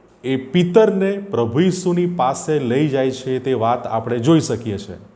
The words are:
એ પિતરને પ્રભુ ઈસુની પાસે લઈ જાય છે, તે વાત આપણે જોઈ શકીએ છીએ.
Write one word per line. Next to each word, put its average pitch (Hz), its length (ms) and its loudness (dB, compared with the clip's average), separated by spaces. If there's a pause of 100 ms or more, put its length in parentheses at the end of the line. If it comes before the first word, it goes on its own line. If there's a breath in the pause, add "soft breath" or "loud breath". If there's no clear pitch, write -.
(240)
એ 131 120 -2
પિતરને 190 760 2
પ્રભુ 117 480 -2
ઈસુની 180 460 0
પાસે 147 520 -2
લઈ 135 300 0
જાય 131 220 0
છે, 131 280 -6
તે 131 160 -2
વાત 113 320 0
આપણે 117 320 -4
જોઈ 151 220 4
શકીએ 113 380 -4
છીએ. 90 180 -12 (200)